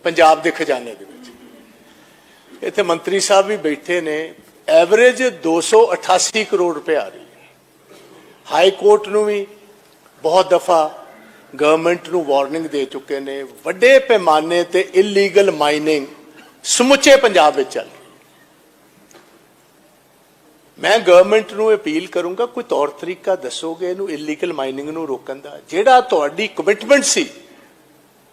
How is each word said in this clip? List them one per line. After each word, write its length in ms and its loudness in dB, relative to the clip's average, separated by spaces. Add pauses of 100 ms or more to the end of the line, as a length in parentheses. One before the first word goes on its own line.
ਪੰਜਾਬ 380 4
ਦੇ 80 -2
ਖਜ਼ਾਨੇ 440 -6
ਦੇ 100 -20
ਵਿੱਚ। 1600 -20
ਇੱਥੇ 180 -4
ਮੰਤਰੀ 380 -2
ਸਾਹਿਬ 260 -2
ਵੀ 100 -6
ਬੈਠੇ 440 -6
ਨੇ, 320 -8 (360)
ਐਵਰੇਜ 540 4 (200)
ਦੋ 180 0
ਸੌ 180 2 (140)
ਅਠਾਸੀ 520 -2
ਕਰੋੜ 300 -2
ਰੁਪਇਆ 260 -4
ਆ 80 -8
ਰਹੀ 120 -20
ਹੈ। 280 -20 (1040)
ਹਾਈ 180 2
ਕੋਰਟ 380 2
ਨੂੰ 160 -2
ਵੀ 220 -6 (800)
ਬਹੁਤ 260 2
ਦਫਾ 560 0 (540)
ਗਵਰਨਮੈਂਟ 480 0
ਨੂੰ 160 -4
ਵਾਰਨਿੰਗ 420 -2
ਦੇ 180 -4
ਚੁੱਕੇ 360 -10
ਨੇ, 220 -12 (220)
ਵੱਡੇ 340 4
ਪੈਮਾਨੇ 640 0
ਤੇ 300 -2
ਇਲੀਗਲ 560 2
ਮਾਈਨਿੰਗ 560 -2 (580)
ਸਮੁੱਚੇ 520 4
ਪੰਜਾਬ 400 4
ਵਿੱਚ 140 -2
ਚੱਲ 140 -8
ਰਹੀ। 60 -20 (3000)
ਮੈਂ 200 2
ਗਵਰਨਮੈਂਟ 540 4
ਨੂੰ 220 0
ਅਪੀਲ 320 -4
ਕਰੂੰਗਾ, 400 -6
ਕੋਈ 220 -10
ਤੌਰ 200 -2 (120)
ਤਰੀਕਾ 360 -6
ਦੱਸੋਗੇ 540 -10
ਇਹਨੂੰ 200 -8
ਇਲੀਗਲ 420 -8
ਮਾਈਨਿੰਗ 360 -8
ਨੂੰ 180 -10
ਰੋਕਣ 340 -10
ਦਾ? 180 -20 (100)
ਜਿਹੜਾ 320 4
ਤੁਹਾਡੀ 480 -2
ਕਮਿਟਮੈਂਟ 560 0
ਸੀ 220 -2 (1080)